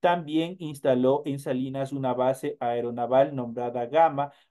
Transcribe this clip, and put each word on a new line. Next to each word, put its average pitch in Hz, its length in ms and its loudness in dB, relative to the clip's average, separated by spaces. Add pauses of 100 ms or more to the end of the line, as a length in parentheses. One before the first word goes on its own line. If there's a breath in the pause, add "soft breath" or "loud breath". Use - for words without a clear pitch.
También 170 580 0
instaló 143 680 2
en 139 120 -4
Salinas 135 540 -4
una 135 200 -2
base 131 460 0
aeronaval 120 760 0
nombrada 120 500 -6
Gama. 143 460 2 (180 soft breath)